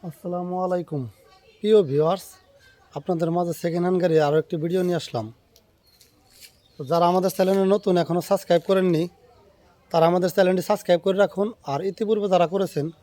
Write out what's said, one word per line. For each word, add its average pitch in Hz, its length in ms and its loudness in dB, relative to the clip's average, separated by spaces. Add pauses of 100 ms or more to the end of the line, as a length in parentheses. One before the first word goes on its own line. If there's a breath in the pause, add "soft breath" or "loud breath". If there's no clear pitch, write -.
(100)
আসসালামু 180 440 -8 (100)
আলাইকুম। 175 380 -4 (560)
প্রিয় 214 200 4 (120)
ভিউয়ার্স, 156 360 0 (720)
আপনাদের 165 380 -2
মাঝে 170 160 -2 (100)
সেকেন্ড 175 220 -2
হ্যান্ড 180 180 0
গাড়ি 165 140 2 (100)
আরও 147 160 2
একটি - 200 -6
ভিডিও 180 260 -2
নিয়ে 175 140 -2
আসলাম। 113 240 -8 (1500)
তো - 60 -20 (100)
যারা 170 200 2
আমাদের 185 260 0
চ্যানেলে 190 280 2 (100)
নতুন, 202 280 0
এখনও 170 260 -2
সাবস্ক্রাইব 175 400 0
করেননি, 185 340 2 (920)
তারা 165 180 4
আমাদের 180 260 0
চ্যানেলটি 185 340 2
সাবস্ক্রাইব 180 360 2
করে 190 180 0
রাখুন, 196 240 -4 (240)
আর 143 80 -2 (100)
ইতিপূর্বে 208 440 -2
যারা 175 200 2
করেছেন 196 320 -4 (160)